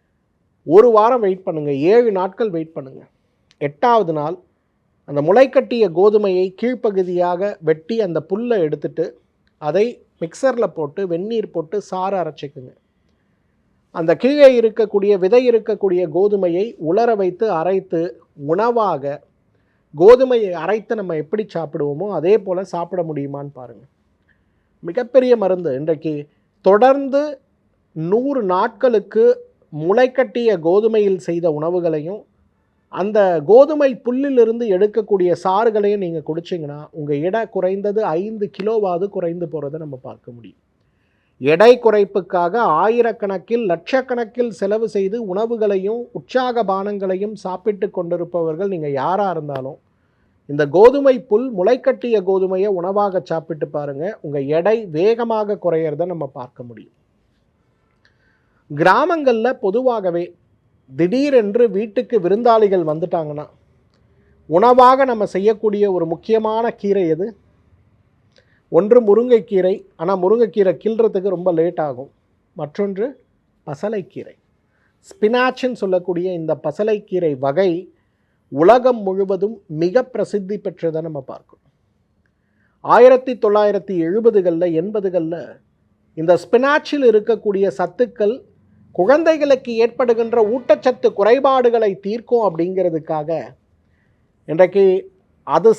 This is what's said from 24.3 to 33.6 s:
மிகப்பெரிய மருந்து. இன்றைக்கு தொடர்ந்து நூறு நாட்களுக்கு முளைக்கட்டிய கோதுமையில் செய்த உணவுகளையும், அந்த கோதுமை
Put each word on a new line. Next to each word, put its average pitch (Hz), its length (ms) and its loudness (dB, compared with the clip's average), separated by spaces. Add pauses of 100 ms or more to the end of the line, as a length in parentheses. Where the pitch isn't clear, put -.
மிகப்பெரிய 247 540 2
மருந்து. 180 380 -2
இன்றைக்கு 151 400 -4 (500)
தொடர்ந்து 262 580 4 (720)
நூறு 233 460 -2
நாட்களுக்கு 214 840 0 (460)
முளைக்கட்டிய 220 840 0
கோதுமையில் 202 680 0
செய்த 170 220 -2
உணவுகளையும், 165 720 -4 (680)
அந்த 202 260 -2 (280)
கோதுமை 285 420 6 (160)